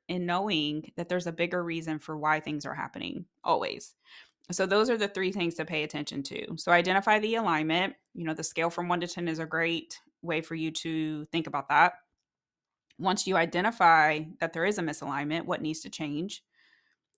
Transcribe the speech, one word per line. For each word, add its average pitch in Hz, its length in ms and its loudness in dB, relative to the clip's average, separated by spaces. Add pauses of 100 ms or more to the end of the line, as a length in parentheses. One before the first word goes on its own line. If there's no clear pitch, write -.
in 180 200 -4
knowing 165 720 -2
that 170 120 -6
there's 180 180 -2
a 175 60 -4
bigger 175 320 0
reason 165 340 -4
for 156 180 -8
why 151 220 2
things 151 260 -6
are 139 100 -6
happening - 500 -8 (180)
always. - 540 -2 (560)
So 190 120 2
those 202 240 4
are 240 80 4
the 208 120 2
three 190 240 -2
things 175 220 0
to 165 100 -4
pay 160 180 -4
attention 147 420 -6
to. - 340 -8
So - 120 0
identify 185 480 6
the 220 160 0
alignment. 175 600 2 (200)
You 170 100 -8
know, 160 100 -2
the 160 100 -8
scale 165 260 0
from 175 180 -4
one 175 120 2
to 175 80 -4
ten 175 180 -6
is 160 140 -2
a 160 40 -2
great 165 540 -2 (240)
way 165 180 -2
for 165 140 -8
you 160 160 -2
to 156 640 -4
think 160 160 0
about 143 220 -4
that. 156 240 6 (1000)
Once 190 300 0
you 185 100 2
identify 165 840 6 (180)
that 165 140 -2
there 165 140 -2
is 208 120 0
a 185 40 -2
misalignment, 147 640 -4
what - 160 -2
needs 156 180 -4
to - 100 -14
change? 156 540 -6 (720)